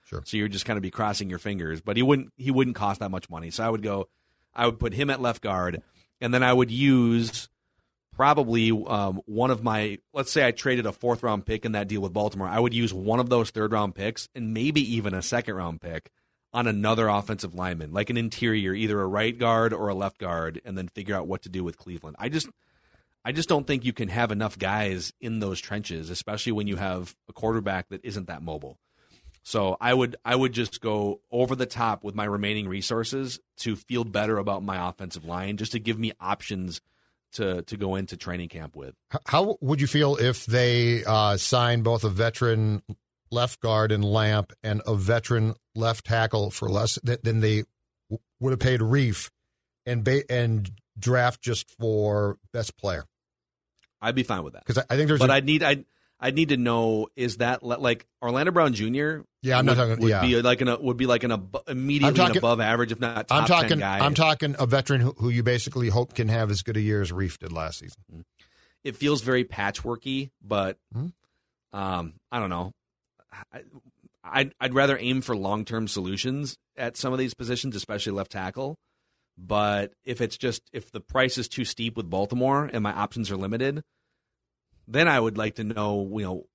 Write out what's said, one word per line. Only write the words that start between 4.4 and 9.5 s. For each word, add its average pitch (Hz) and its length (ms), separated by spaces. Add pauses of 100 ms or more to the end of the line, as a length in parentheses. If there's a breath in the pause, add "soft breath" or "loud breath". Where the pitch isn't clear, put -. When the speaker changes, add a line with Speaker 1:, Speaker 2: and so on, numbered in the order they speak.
Speaker 2:
I 120 120
would 117 120
put 113 160
him 139 160
at 135 100
left 120 220
guard, 90 400 (380 soft breath)
and 120 120
then 127 120
I 127 80
would 123 180
use 117 800 (680)
probably, 120 580
um, 101 540
one 120 260